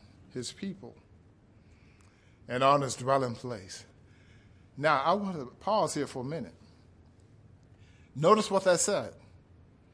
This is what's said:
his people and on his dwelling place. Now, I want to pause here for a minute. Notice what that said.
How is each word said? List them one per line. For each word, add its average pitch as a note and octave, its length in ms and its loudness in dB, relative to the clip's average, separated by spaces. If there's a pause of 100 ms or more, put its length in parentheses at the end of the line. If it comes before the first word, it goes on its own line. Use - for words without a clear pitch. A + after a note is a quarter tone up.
(340)
his B2 180 -8
people D3 420 -12 (1500)
and B2 160 -2
on C#3 200 6
his B2+ 120 -4
dwelling B2+ 400 0
place. A2 520 -14 (880)
Now, C#3 260 2
I E3 120 2
want F#3+ 240 -4
to B2+ 80 -8 (140)
pause F#3+ 340 0
here C#3+ 120 -4
for C3+ 140 -10
a B2 60 -8
minute. C#3+ 260 -10 (1600)
Notice G3 360 4
what F#3+ 140 2
that F3+ 160 4
said. D3 340 -2 (800)